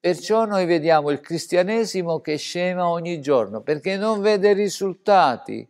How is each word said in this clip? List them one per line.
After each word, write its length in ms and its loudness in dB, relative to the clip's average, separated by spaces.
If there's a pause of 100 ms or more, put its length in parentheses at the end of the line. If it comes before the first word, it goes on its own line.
Perciò 460 0
noi 180 0
vediamo 460 2
il 100 -2
cristianesimo 1000 -2
che 180 -4
scema 500 -4
ogni 320 -4
giorno, 400 0
perché 380 -4
non 240 -2
vede 320 4
risultati 1160 0